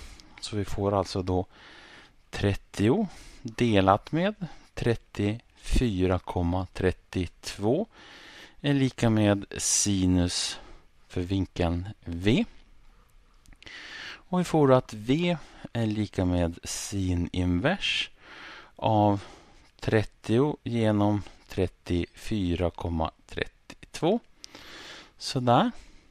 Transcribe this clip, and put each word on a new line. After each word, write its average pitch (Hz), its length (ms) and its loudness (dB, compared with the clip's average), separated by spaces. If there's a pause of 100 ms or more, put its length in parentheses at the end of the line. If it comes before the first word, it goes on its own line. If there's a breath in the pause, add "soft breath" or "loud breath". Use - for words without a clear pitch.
(420 loud breath)
Så - 140 -10
vi 98 100 -2
får 101 340 0
alltså 95 220 -2
då 90 240 0 (840 loud breath)
trettio 110 800 0 (340 loud breath)
delat 104 680 2
med 180 240 0 (380 loud breath)
trettiofyra 104 1500 0
komma 90 540 -2
trettiotvå 101 1120 -4 (800 loud breath)
är 143 80 2
lika 131 360 2
med 104 360 4 (120)
sinus 92 1040 2 (480 loud breath)
för - 140 -6
vinkeln 90 680 -2 (100)
V. 101 460 0 (1600 loud breath)
Och - 320 -4
vi 175 40 0
får 151 240 4
då 131 60 8
att 127 200 4
V 147 440 0 (360 loud breath)
är 117 120 0
lika 104 400 -2
med 87 380 2
sin 90 680 -2
invers 90 800 0 (640 loud breath)
av 104 480 2 (560 loud breath)
trettio 113 840 0
genom 107 580 2 (260 loud breath)
trettiofyra 87 1200 -2
komma 85 420 -4 (160)
trettiotvå. - 920 -4 (960 loud breath)
Sådär. 131 540 2 (400 soft breath)